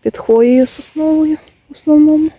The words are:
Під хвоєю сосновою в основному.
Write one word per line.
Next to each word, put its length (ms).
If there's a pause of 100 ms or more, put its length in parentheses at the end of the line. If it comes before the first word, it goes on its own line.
Під 140
хвоєю 500
сосновою 680 (320)
в 40
основному. 680